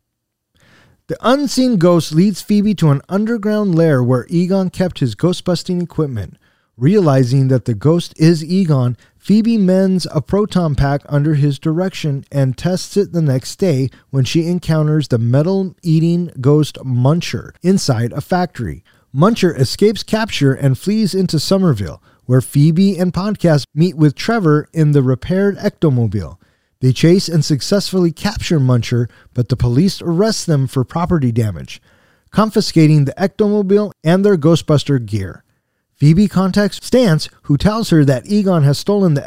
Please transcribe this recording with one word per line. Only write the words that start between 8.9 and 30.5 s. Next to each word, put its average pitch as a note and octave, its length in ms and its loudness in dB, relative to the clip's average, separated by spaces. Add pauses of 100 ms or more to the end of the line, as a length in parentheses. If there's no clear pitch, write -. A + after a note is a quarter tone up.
Phoebe A3+ 400 0
mends F#3+ 560 2
a D#3 80 -2
proton F3+ 540 -2
pack C#3+ 340 0
under D3 260 0
his C#3+ 240 0
direction D#3+ 720 -4
and C3+ 280 -2
tests - 400 -4
it F#3+ 140 -2
the E3+ 100 0
next C3+ 340 -2
day C#3 320 0 (220)
when C3+ 140 0
she D#3+ 220 0
encounters D#3 640 0
the B2+ 100 0
metal-eating E3 1200 0
ghost D3 340 2 (100)
Muncher C3 680 -2 (100)
inside B2+ 500 0
a C#3+ 80 -8
factory. C#3 640 -4 (300)
Muncher F3+ 440 2
escapes G3+ 440 0
capture G#3+ 500 -2
and C3 240 0
flees G#3 380 -2
into F#3 260 -2
Somerville, C#3+ 600 -2 (240)
where B2+ 160 0
Phoebe E3 560 2
and F3+ 160 -2
Podcast F3 500 0 (100)
meet D#3 220 0
with D3+ 180 2
Trevor D#3 600 -2
in D3+ 180 2
the C#3+ 100 4
repaired F3+ 560 -2
ectomobile. A#2 800 -2 (420)
They B2+ 120 2
chase E3+ 340 2
and D#3+ 160 0
successfully F3 720 -2
capture F#3 480 -4
Muncher, B2 480 0 (240)
but B2 160 -2
the B2 80 -2
police B2 460 0
arrest G3 440 -2
them C#3 200 0